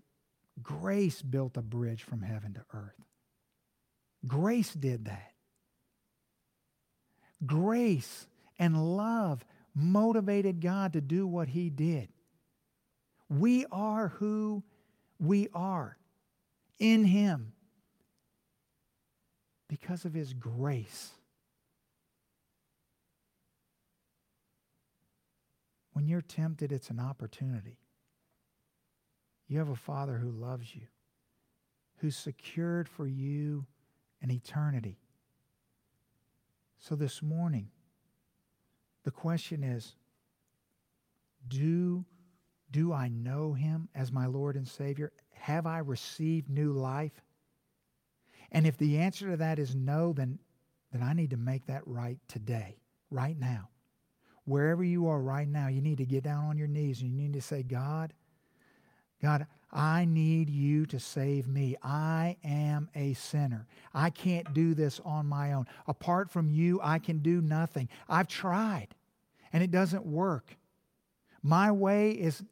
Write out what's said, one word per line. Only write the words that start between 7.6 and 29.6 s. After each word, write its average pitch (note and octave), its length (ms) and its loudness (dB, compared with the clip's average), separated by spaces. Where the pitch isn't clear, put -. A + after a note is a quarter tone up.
and E3 380 4
love G#3 480 0
motivated G3 840 4
God F#3 320 0
to D#3+ 80 0
do E3 260 0
what E3+ 220 -2
he E3 220 -2
did. D3 380 0
We A#3+ 440 4
are G#3+ 360 0
who G#3+ 540 -2
we G3+ 360 2
are F3 420 -4
in A3 260 6
him F3+ 480 4
because F3 360 -8
of E3+ 80 -6
his D3 220 -4
grace. A#2+ 800 -6
When D3 120 0
you're E3+ 140 2
tempted, D#3 520 -4
it's C3 180 -6
an A#2+ 100 -4
opportunity. B2 800 -6
You C#3+ 100 -2
have D#3 100 -2